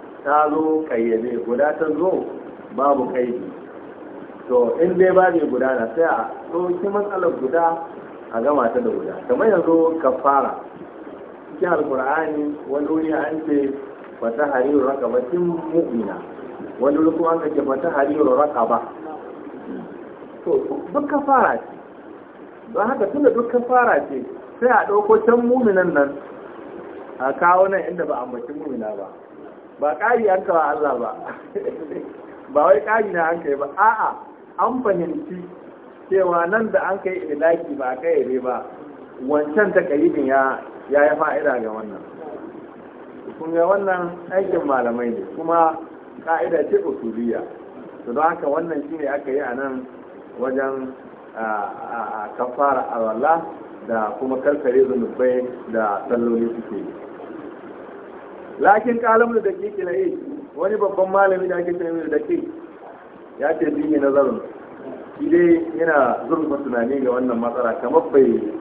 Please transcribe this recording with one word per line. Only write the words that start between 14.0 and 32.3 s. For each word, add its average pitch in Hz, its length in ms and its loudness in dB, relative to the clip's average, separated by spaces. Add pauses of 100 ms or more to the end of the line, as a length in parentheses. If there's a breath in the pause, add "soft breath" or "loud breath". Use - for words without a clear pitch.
"Fa 117 120 0
tahriru 139 540 2
raqabatin 123 560 0 (320)
mu'mina." 117 420 0 (640)
Wani 143 180 2
wuri 160 200 4
kuma 165 240 2
an 151 140 -2
ce, 143 60 2
"Fa 135 160 0
tahriru 147 600 2
raqaba." 120 420 2 (1700)
To, 175 60 0 (420)
duk 294 160 0
kafara 262 480 4
ce. - 180 -12 (1000)
Don 196 140 0
haka 262 200 0
tunda 285 240 4
duk 233 200 0
kafara 240 480 4 (100)
ce, 131 140 -6 (360)
sai 247 100 4
a 214 180 6
ɗauko 208 380 4
can 240 180 6
mu'minan 208 500 4
nan 139 220 2 (1040)
a 135 140 0
kawo 185 340 6
nan 190 220 0
inda 175 160 -4
ba 147 100 -2
a 123 80 -6
ambaci 123 300 -10
mu'mina 120 420 -6
ba. 98 120 -10 (720)
Ba 151 200 0
ƙari 226 300 2
an 190 160 2
kawo 175 140 4
Allah 147 400 2
ba. 110 120 -4 (420)
<laughs> - 1000 -10